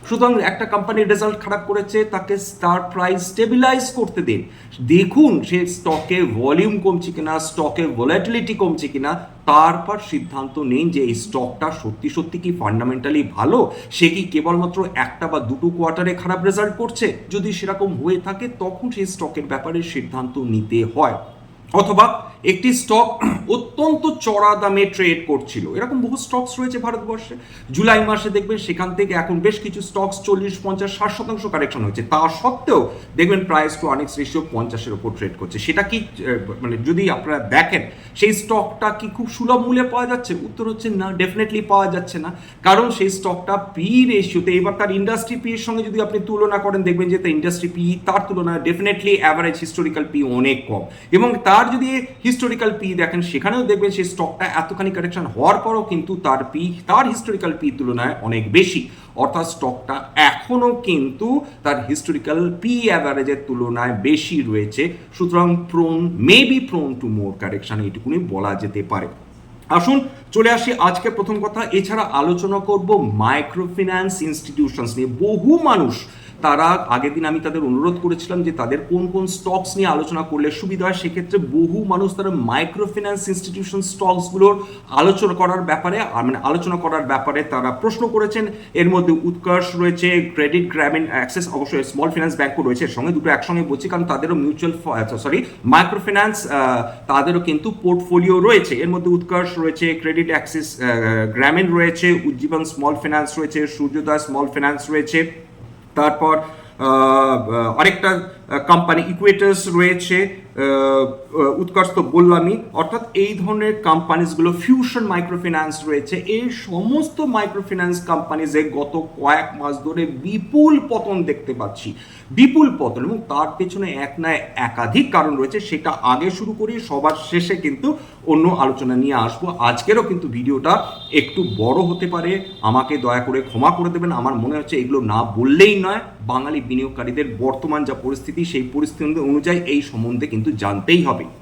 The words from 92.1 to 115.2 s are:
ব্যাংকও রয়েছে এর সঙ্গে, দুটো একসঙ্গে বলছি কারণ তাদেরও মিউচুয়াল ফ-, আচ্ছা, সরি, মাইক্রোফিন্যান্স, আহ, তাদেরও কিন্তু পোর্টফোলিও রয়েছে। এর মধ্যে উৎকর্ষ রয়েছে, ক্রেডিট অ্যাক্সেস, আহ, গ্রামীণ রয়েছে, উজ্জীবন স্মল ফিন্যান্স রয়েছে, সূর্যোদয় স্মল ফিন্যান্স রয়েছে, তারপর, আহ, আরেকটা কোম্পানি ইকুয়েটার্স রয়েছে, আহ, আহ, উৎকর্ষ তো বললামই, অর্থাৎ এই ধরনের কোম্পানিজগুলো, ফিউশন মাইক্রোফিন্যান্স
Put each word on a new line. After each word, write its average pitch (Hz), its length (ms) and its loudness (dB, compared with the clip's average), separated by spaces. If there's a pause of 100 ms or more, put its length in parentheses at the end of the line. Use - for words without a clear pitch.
ব্যাংকও 139 240 -2
রয়েছে 123 220 0
এর 131 60 -2
সঙ্গে, 147 240 -4
দুটো 160 160 0
একসঙ্গে 165 340 0
বলছি 139 260 -4
কারণ 175 140 -2
তাদেরও 160 320 -2
মিউচুয়াল 151 480 0
ফ-, 156 80 -6
আচ্ছা, 110 260 -4
সরি, 160 280 -2 (200)
মাইক্রোফিন্যান্স, 202 840 2
আহ, 127 360 2 (240)
তাদেরও 143 320 2
কিন্তু 170 320 -2
পোর্টফোলিও 175 680 2
রয়েছে। 196 360 6
এর 160 140 -2
মধ্যে 175 200 0
উৎকর্ষ 175 500 0
রয়েছে, 160 340 0
ক্রেডিট 160 340 0
অ্যাক্সেস, 151 540 -4
আহ, 113 500 0
গ্রামীণ 147 420 2
রয়েছে, 170 520 2
উজ্জীবন 151 380 -2
স্মল 147 320 -2
ফিন্যান্স 151 440 -2
রয়েছে, 151 280 -2
সূর্যোদয় 147 520 -2
স্মল 139 280 -2
ফিন্যান্স 143 420 -2
রয়েছে, 156 540 -2 (500)
তারপর, 151 420 2
আহ, 131 1400 2
আরেকটা 185 400 2 (280)
কোম্পানি 170 600 4
ইকুয়েটার্স 196 580 4
রয়েছে, 180 560 2
আহ, 190 380 -8 (720)
আহ, 143 240 2
উৎকর্ষ 180 360 0
তো 170 80 2
বললামই, 175 540 6 (160)
অর্থাৎ 220 400 -4
এই 202 200 0
ধরনের 214 500 -2
কোম্পানিজগুলো, 170 720 2
ফিউশন 247 500 2
মাইক্রোফিন্যান্স 175 840 -2